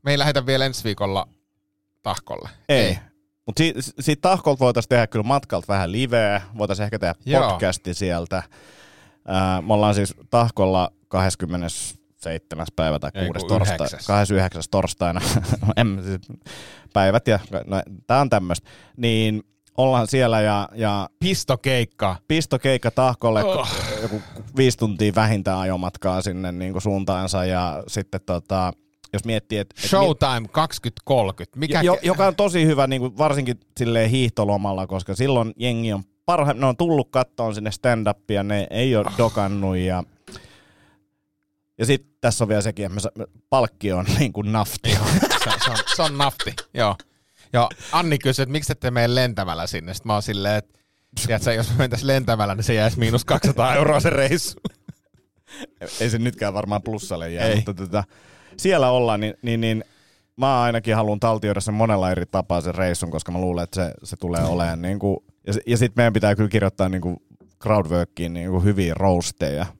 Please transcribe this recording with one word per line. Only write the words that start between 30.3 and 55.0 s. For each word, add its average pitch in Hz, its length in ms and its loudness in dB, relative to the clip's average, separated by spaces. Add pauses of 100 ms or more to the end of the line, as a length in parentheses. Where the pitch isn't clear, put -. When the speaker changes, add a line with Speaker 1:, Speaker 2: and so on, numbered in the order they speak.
Speaker 1:
kaksikymmentä - 540 -4
kolkyt. 110 500 0
Mikä 151 260 0
Speaker 2:
jo-, 175 120 4
jo-, - 20 4
Speaker 1:
ke- - 100 -6
Speaker 2:
joka 185 220 4
on 190 80 2
tosi 180 300 2
hyvä 139 220 4
niinku 127 300 -2
varsinkin 143 420 0 (180)
silleen 113 320 2
hiihtolomalla, 101 760 0
koska 95 280 -6
silloin 120 400 0
jengi 117 380 -2
on 98 100 -4 (220)
parha-, 147 280 2
ne 123 120 -2
on 127 120 2
tullut 160 340 0
kattoon 117 440 -2
sinne 107 160 -6
stand-upia, 107 720 0
ne 101 260 0
ei 123 260 0
oo 107 120 4
Speaker 1:
Oh. - 100 -4
Speaker 2:
dokannut 98 600 0
ja... 90 260 -2 (1700)
Ja 113 80 -2
sit 135 200 2 (160)
tässä 120 220 2
on 104 40 0
vielä 104 140 2
sekin, 101 240 -4
että 92 100 -8
me 104 60 -4
sa-, 110 160 -6
me, 107 80 -10 (240)
palkkio 104 480 0
on 87 160 0
<laughs> - 60 2
niinku 104 220 0
nafti. 107 500 -2
Speaker 1:
Joo, 101 140 2 (380)
se, - 60 -2 (160)
se 523 60 0
on, 571 60 -2 (180)
se - 60 -2
on 147 160 0
nafti, 139 360 -2 (200)
joo. 107 220 2 (580)
Ja 120 160 4 (220)
Anni 160 260 2
kysyi, 135 260 0
että 127 80 -4
miksi 147 200 -4
ette 127 200 -4
mene 120 240 2
lentämällä 92 520 -2
sinne. 87 260 -8
Sit - 120 -12
mä 110 80 0
oon 104 80 2
silleen, 101 340 -2
että - 240 -6 (480)
tiedätkö, 113 260 0
jos 113 180 0
me 120 60 0
mentäis 120 260 0
lentämällä, 113 520 2
niin 107 80 -4
se 117 100 0
jäisi 107 260 2
miinus 117 260 2
kaksisataa 131 500 2
euroa 147 240 4
se 170 100 2
reissu. 139 480 0 (1400)